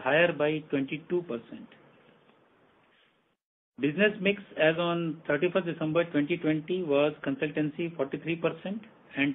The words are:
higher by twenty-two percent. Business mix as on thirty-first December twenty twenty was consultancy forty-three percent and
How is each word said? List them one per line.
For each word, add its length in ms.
higher 300
by 280
twenty-two 520
percent. 440
Business 420
mix 200
as 220
on 480
thirty-first 400
December 380
twenty 340
twenty 440
was 300
consultancy 680
forty-three 420
percent 440
and 180